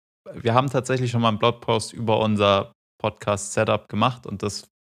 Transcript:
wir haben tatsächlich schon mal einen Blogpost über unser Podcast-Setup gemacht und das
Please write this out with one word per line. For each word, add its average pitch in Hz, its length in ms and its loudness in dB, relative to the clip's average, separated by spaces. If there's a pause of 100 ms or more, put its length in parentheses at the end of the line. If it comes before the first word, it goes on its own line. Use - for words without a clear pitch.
(340)
wir 113 200 -2
haben 131 160 2
tatsächlich 127 420 -2
schon 120 100 0
mal 117 80 4
einen 104 100 -2
Blogpost 117 540 -2
über 110 260 0
unser 101 520 2 (300)
Podcast-Setup 107 880 -2
gemacht 117 360 -2
und - 180 -12
das - 240 -6 (160)